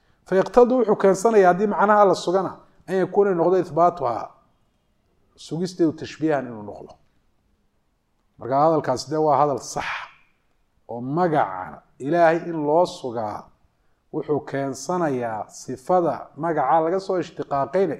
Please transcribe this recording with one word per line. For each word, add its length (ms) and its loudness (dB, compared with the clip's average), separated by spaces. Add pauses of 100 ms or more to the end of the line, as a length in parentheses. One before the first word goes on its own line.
(260)
فيقتضي 480 4 (120)
wuxuu 100 2
keensanayaa 580 4
haddii 140 0
macnaha 380 4
la 100 4
sugana 420 -2 (320)
أن 60 -2
يكون 420 2
noqdo 180 2
إثباتها 760 0 (1040)
sugisteedu 640 -2
تشبيها 440 -4
inuu 220 -12
noqdo. 300 -16 (1500)
Marka 200 -4
hadalkaasi 500 0
dee 80 -4
waa 200 2
hadal 220 2
sax 260 -10 (1040)
oo 120 -10
magaca 800 -2 (180)
Ilaahay 380 2 (120)
in 160 -4
loo 200 4
sugaa 580 -8 (680)
wuxuu 260 -2
keensanayaa 1080 -4
sifada 800 -2 (100)
magaca 460 0
laga 160 -2
soo 200 -4
ishtiqaaqayna 800 -2